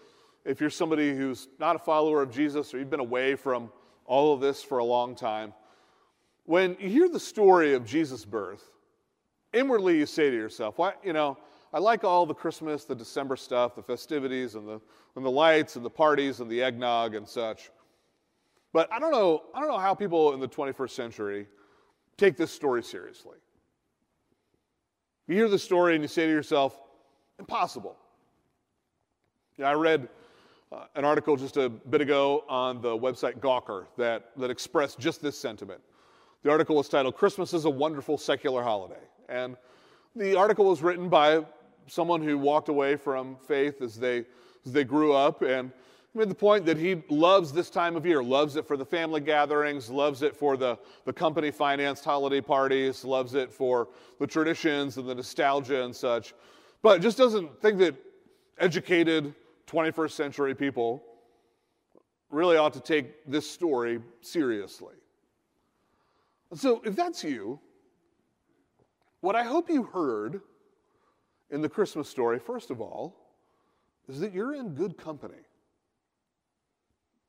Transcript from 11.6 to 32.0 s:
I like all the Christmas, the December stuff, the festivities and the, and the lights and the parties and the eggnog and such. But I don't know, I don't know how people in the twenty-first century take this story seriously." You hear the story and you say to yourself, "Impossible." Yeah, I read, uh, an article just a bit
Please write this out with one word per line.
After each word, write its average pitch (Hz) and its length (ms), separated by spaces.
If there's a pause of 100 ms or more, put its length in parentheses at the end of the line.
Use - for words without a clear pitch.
I 147 60
like 220 240
all 175 240
the 147 80
Christmas, 156 500
the 135 120
December 131 400
stuff, 123 400
the 107 60
festivities 127 720
and 107 100
the, 107 140 (340)
and 135 100
the 131 60
lights 156 460
and 120 80
the 120 60
parties 143 500
and 117 100
the 117 100
eggnog 120 540
and 104 140
such. 110 420 (1040)
But 165 200
I 226 60
don't 311 140
know, 180 320 (100)
I 233 60
don't 302 80
know 247 100
how 190 160
people 165 400
in 135 60
the 131 80
twenty-first 135 480
century 104 500 (680)
take 190 200
this 160 140
story 123 320
seriously." - 540 (1900)
You 170 80
hear 226 120
the 196 120
story 175 340
and 151 80
you 147 60
say 165 180
to 160 60
yourself, 143 500 (560)
"Impossible." 175 580 (1600)
Yeah, 139 120
I 147 40
read, 156 340 (640)
uh, - 140 (100)
an 139 80
article 147 320
just 131 200
a 131 120
bit 120 320